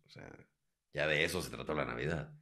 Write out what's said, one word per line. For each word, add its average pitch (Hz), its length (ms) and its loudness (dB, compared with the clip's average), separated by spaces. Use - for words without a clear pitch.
O - 40 -20
sea, - 220 -16
ya 73 140 2
de 76 180 6
eso 85 160 0
se - 80 -6
trató - 240 -4
la 73 100 2
Navidad. 69 480 -2